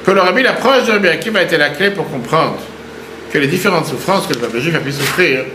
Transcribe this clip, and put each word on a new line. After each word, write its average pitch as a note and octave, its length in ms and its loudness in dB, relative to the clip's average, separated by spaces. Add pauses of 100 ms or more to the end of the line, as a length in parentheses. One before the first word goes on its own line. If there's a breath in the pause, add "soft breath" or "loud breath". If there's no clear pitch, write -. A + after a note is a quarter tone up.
Pour F#3 100 4
le F#3+ 60 6
Rabbi, F#3+ 220 2
l'approche B3+ 440 2
de A3 60 2
Rabbi G3+ 160 4
Akiva F3+ 340 0
était E3 160 2
la D3 100 2
clé F#3+ 220 0
pour E3 200 -4
comprendre C3 480 0 (720)
que D3+ 60 0
les C#3+ 80 2
différentes F3 400 0
souffrances D3+ 400 -2
que D#3+ 60 -2
le B2+ 80 -2
peuple A#2 180 -4
juif D#3+ 160 -2
a D3+ 40 0
pu C3 120 -4
souffrir C#3 500 0 (140)